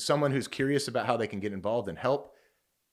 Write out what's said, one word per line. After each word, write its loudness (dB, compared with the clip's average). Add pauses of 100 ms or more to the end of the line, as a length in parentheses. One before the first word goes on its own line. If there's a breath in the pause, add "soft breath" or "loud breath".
someone 4
who's 0
curious 0
about -2
how 2
they 0
can -6
get -4
involved -2
and -8
help, 0 (580)